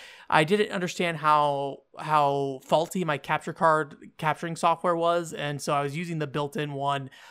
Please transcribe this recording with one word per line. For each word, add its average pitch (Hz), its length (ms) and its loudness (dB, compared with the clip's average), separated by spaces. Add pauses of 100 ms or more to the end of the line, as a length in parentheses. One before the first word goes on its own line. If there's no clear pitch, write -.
(280)
I 156 160 4
didn't 208 280 2
understand 175 440 -4
how, 143 640 2 (200)
how 139 680 0
faulty 170 360 0
my 156 140 0
capture 156 380 -4
card 156 420 2 (220)
capturing 160 380 -2
software 170 380 2
was. 170 380 0
And 147 260 -6
so 156 140 -4
I 143 80 2
was 143 160 -4
using 170 220 -6
the 151 80 -2
built-in 147 480 -4
one, 139 340 -4 (220)